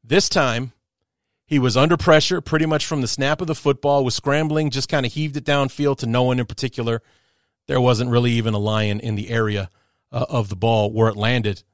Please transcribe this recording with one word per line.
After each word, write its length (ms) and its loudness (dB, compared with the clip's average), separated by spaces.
This 260 2
time, 420 0
he 120 2
was 180 2
under 200 4
pressure 440 4
pretty 240 0
much 200 0
from 160 -2
the 60 -2
snap 340 -2
of 60 -4
the 80 -2
football, 480 0
was 120 -2
scrambling, 540 0
just 200 -4
kinda 180 -2
heaved 300 -4
it 80 -8
downfield 520 0
to 80 -6
no 180 2
one 160 2
in 60 -2
particular. 560 -6
There 140 0
wasn't 300 2
really 200 2
even 220 0
a 60 -2
Lion 400 -2
in 160 -4
the 140 -6
area, 400 -2
uh, 180 -4
of 200 -2
the 60 -6
ball 360 2
where 180 4
it 60 -4
landed 480 -2